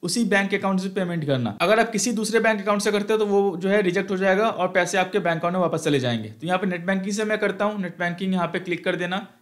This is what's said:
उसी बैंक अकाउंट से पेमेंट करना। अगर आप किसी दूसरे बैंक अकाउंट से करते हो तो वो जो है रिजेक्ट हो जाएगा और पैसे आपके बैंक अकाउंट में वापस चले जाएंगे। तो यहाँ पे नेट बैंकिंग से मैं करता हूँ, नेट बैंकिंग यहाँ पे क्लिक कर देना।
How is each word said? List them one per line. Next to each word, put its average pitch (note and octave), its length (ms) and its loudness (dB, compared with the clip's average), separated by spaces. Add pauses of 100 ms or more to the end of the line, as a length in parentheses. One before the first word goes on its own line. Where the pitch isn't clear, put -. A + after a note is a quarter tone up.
उसी F3+ 220 -2
बैंक G3 300 2
अकाउंट F#3+ 260 0
से G3 80 -4
पेमेंट F3 380 -4
करना। A#2+ 340 0
अगर G#3 200 4
आप A3+ 120 0
किसी A3+ 200 0
दूसरे A3 280 0
बैंक A3 200 2
अकाउंट G3+ 220 0
से G#3+ 100 0
करते G#3 200 0
हो A3 60 4
तो G#3+ 80 0
वो G3+ 300 2
जो F3+ 120 -2
है G#3 140 4
रिजेक्ट F#3+ 280 0
हो F#3+ 60 -2
जाएगा F#3+ 300 2
और F#3 220 0
पैसे F3+ 300 0
आपके F#3 200 0
बैंक E3 200 0
अकाउंट E3+ 160 -2
में F#3 60 0
वापस D#3+ 240 0
चले D3 160 4
जाएंगे। A2+ 300 -2
तो D3+ 160 -12
यहाँ F3+ 120 0
पे G3 80 -2
नेट F3 200 -4
बैंकिंग F#3+ 280 -2
से A3 100 -2
मैं G#3+ 140 0
करता G3+ 260 -2
हूँ, G#3 160 -2
नेट E3+ 180 -6
बैंकिंग F3+ 360 -2
यहाँ F3 120 0
पे F3+ 140 -4
क्लिक F3 240 -4
कर F3+ 120 0
देना। F3+ 300 -4 (140)